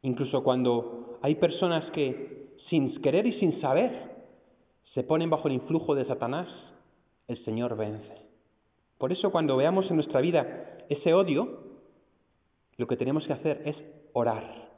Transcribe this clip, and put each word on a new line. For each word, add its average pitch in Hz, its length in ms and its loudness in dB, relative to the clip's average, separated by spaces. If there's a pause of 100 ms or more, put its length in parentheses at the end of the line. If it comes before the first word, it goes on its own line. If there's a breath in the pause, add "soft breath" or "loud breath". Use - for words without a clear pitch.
Incluso 131 400 0
cuando 123 760 0
hay 147 140 2
personas 170 560 0
que, - 640 -6 (140)
sin 143 320 0
querer 170 240 4
y 233 140 0
sin 165 220 2
saber, 147 500 0 (840)
se 127 100 -2
ponen 165 260 2
bajo 156 180 2
el 135 80 2
influjo 156 400 0
de 131 100 0
Satanás, 131 420 -4 (800)
el 117 180 -8
Señor 113 300 -2
vence. 107 480 -8 (760)
Por 135 140 0
eso, 185 200 0
cuando 156 260 4
veamos 185 320 2
en 165 80 2
nuestra 143 240 2
vida - 560 0 (100)
ese 151 260 2
odio, 180 460 2 (1160)
lo 120 100 -4
que 127 100 -2
tenemos 139 280 -2
que 151 80 -4
hacer 147 320 -4
es 151 100 -4 (380)
orar - 640 -2